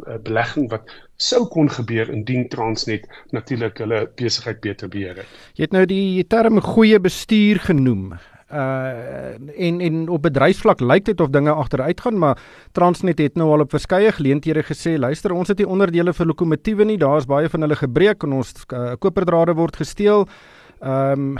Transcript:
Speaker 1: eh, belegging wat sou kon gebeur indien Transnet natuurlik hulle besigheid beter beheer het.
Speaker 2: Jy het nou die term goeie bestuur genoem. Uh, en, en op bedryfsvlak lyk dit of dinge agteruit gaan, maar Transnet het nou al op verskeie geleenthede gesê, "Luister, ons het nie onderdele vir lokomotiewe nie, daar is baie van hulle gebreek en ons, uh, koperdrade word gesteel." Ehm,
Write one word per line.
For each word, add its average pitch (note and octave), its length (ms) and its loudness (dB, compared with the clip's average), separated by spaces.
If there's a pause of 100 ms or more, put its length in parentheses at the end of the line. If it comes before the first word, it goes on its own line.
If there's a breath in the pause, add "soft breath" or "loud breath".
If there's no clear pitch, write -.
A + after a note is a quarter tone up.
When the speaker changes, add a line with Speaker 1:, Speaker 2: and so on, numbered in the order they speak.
(140)
Speaker 1:
eh, A2+ 100 -10
belegging A#2 460 -2
wat A2 120 -6 (360 loud breath)
sou B3 300 0
kon D3+ 220 2
gebeur A2+ 400 -4
indien B2 380 -4
Transnet A2 600 -4 (240 loud breath)
natuurlik A2+ 460 -6
hulle A2 380 -2
besigheid A2+ 460 -4
beter G2+ 260 -8
beheer F#2 280 -8
het. F#2+ 100 -16 (280 loud breath)
Speaker 2:
Jy D#3 100 -4
het D#3 80 -4
nou F#3 140 6
die F#3+ 420 0
term A3 340 4
goeie A3 380 6
bestuur G#3 600 2
genoem. A#2+ 540 0 (380 loud breath)
Uh, C3 840 -8 (220)
en, F3 240 -2
en D#3+ 280 -2
op E3 120 -2
bedryfsvlak D#3+ 580 2
lyk C#3+ 260 2
dit F#3 160 0
of D3 80 2
dinge D3 220 2
agteruit D3+ 500 -2
gaan, A3+ 160 -2
maar D3 200 2 (340 loud breath)
Transnet F3 480 0
het D3 160 0
nou D#3+ 180 2
al D3+ 60 4
op C#3+ 100 0
verskeie F#3+ 420 2
geleenthede D3+ 520 0
gesê, D#3+ 340 -4
"Luister, D3 340 -2
ons F3 160 -2
het G3 100 -2
nie G3+ 100 0
onderdele F3 460 2
vir E3+ 120 -2
lokomotiewe F3+ 600 0
nie, G#3+ 120 -2
daar D3 200 2
is C#3 80 -2
baie D3 240 0
van D#3+ 120 -4
hulle D3+ 140 0
gebreek D#3 480 0
en C#3 100 -4
ons, C3+ 200 -4 (200)
uh, B2 260 -6
koperdrade E3+ 540 2
word D#3+ 220 -2
gesteel." G3+ 520 2 (520 loud breath)
Ehm, C#3 600 -2